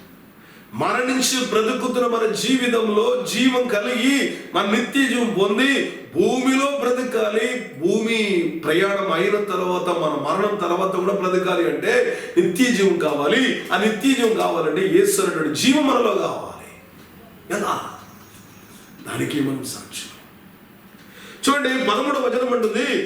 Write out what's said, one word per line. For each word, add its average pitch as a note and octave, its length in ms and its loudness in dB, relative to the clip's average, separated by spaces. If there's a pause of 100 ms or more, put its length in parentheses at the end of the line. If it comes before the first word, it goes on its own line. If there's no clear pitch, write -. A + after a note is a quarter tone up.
(720)
మరణించి B3 720 0
బ్రతుకుతున్న A#3+ 640 0
మన A3+ 260 0
జీవితంలో A3+ 720 2 (240)
జీవం B3 380 2
కలిగి, A#3+ 500 0 (360)
మన G3 180 0
నిత్య A#3+ 360 0
జీవం A#3 260 0
పొంది A3 380 2 (420)
భూమిలో B3+ 540 2 (120)
బ్రతకాలి. A#3+ 680 0 (320)
భూమి A3 400 2 (440)
ప్రయాణం F#3+ 480 0
అయిన G3+ 320 2
తర్వాత, F3+ 440 -2 (100)
మన D#3 240 -2
మరణం F#3+ 360 -2
తర్వాత F3+ 380 -2
కూడా F#3 180 0
బ్రతకాలి F3+ 520 0
అంటే, F#3+ 280 0 (440)
నిత్య F3+ 340 4
జీవం F#3+ 260 4
కావాలి. D3+ 460 2 (280)
ఆ F3+ 60 2
నిత్య G#3+ 360 2
జీవం A#3 200 2
కావాలంటే, D#3 540 0
యేసు F3+ 340 4
అనేటువంటి D#3 380 -2
జీవం C4+ 280 4
మనలో A#3+ 280 2
కావాలి. - 560 -6 (840)
ఎలా? G#3 220 -2 (1300)
దానికి C3 340 -4
మనం C3 240 -2
సాక్ష్యం. - 440 -12 (1300)
చూడండి, C4+ 280 0 (140)
పదమూడవ C4 380 -2
వచనం B3 320 -2
అంటుంది A3 320 0 (200)